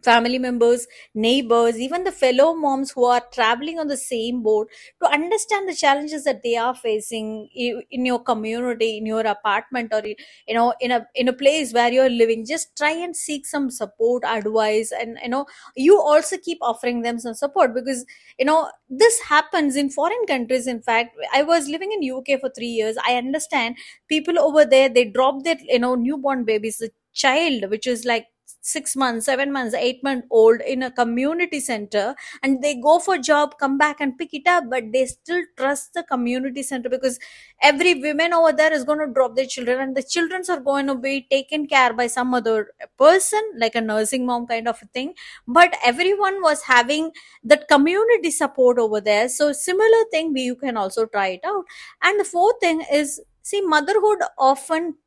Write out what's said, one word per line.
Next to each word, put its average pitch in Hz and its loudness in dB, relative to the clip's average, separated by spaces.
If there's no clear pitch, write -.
family 240 2
members, 240 0
neighbors, 233 2
even 311 -6
the 381 -2
fellow 269 4
moms 277 -2
who 247 -2
are 240 4
traveling 247 0
on 302 -4
the 277 -4
same 240 -6
boat 214 0
to - 2
understand 381 -2
the 320 -6
challenges 294 0
that 262 -2
they 233 -2
are 233 -2
facing 220 -6
i-, 240 -4
in 254 -4
your 247 -2
community, 226 -2
in 220 -8
your 220 -2
apartment, 220 -4
or, 214 -2
you - -12
know, 233 2
in 247 -4
a, 233 -2
in 247 0
a 254 0
place 277 0
where 240 2
you're 262 4
living. 226 0
Just 311 -6
try 294 0
and 339 -6
seek 294 -8
some 277 -4
support, 233 -2
advice, 220 0
and, 233 -8
you 240 -10
know, 269 -2
you 339 6
also 311 2
keep 339 -8
offering 240 -4
them 233 -4
some 233 -10
support 285 0
because, 254 -4
you 262 0
know, 311 2
this 427 4
happens 302 2
in 285 0
foreign 370 -2
countries. 254 -2
In 240 -6
fact, 233 -2
I 277 4
was 311 2
living 339 -6
in 403 -4
U 254 -6
K 269 0
for 269 -6
three 240 -10
years. 226 -4
I 247 2
understand 254 -4
people 311 0
over 302 6
there, 269 6
they 247 4
drop 254 0
their, 330 0
you 254 0
know, 247 0
newborn 262 -2
babies, 214 -2
the 226 -8
child, 269 0
which 214 -4
is, 240 -4
like, 233 -2
six - -6
months, 240 -2
seven 277 -2
months, 247 -4
eight 254 -4
month 262 -4
old 226 6
in 262 -4
a 254 -6
community 277 -2
center, 214 -4
and 269 2
they 294 0
go 294 4
for 370 0
job, 294 2
come 277 -2
back 294 0
and 262 -4
pick 330 -10
it 294 -8
up, 349 2
but 247 -4
they 254 2
still 349 -6
trust 277 -4
the 339 -6
community 254 -4
center 254 -8
because 262 -4
every 302 4
woman 302 0
over 330 4
there 302 2
is 277 -2
gonna 302 -2
drop 247 0
their 262 0
children, 254 -4
and 269 -4
the 269 -2
childrens 339 -4
are 339 -2
going 277 0
to 277 -2
be 269 -4
taken 277 -2
care 254 4
by 240 0
some 254 -2
other 226 -2
person, 370 6
like 226 -2
a 233 0
nursing 220 -2
mom 240 -4
kind 233 -4
of 226 -4
a 208 -20
thing. 269 -8
But 330 6
everyone 381 0
was 302 0
having 277 2
that 294 2
community 349 4
support 254 2
over 214 0
there. 214 2
So 294 0
similar 440 4
thing, 320 -2
we, 262 -2
you 247 -4
can 247 -6
also 214 -2
try 202 -2
it 185 -6
out. 381 -4
And 403 2
the 403 0
fourth 415 2
thing 330 0
is, 294 -2
see, 403 -4
motherhood 370 2
often 311 0